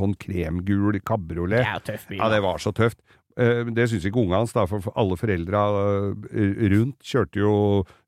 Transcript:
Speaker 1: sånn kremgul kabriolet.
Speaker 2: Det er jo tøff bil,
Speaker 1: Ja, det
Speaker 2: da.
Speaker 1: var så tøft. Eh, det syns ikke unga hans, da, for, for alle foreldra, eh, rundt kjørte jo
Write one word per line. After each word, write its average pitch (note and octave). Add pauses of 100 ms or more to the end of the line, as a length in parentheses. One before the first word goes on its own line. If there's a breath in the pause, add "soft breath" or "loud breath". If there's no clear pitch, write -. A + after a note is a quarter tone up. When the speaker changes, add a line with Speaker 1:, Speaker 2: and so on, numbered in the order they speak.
Speaker 1:
sånn G2
kremgul F#2+
kabriolet. F2+
Speaker 2:
Det A#2+
er G#2+
jo E2+
tøff -
bil, G2+
Speaker 1:
Ja, A2
det G#2+
Speaker 2:
da. G2
Speaker 1:
var E2
så G2
tøft. A2+ (420 soft breath)
Eh, A#2+
det A#2
syns A2
ikke G2+
unga F#2
hans, A#2
da, G#2+
for, G#2
for F#2+
alle F#2+
foreldra, F#2 (720)
eh, G#2
rundt A2+
kjørte G#2+
jo G2+ (240 soft breath)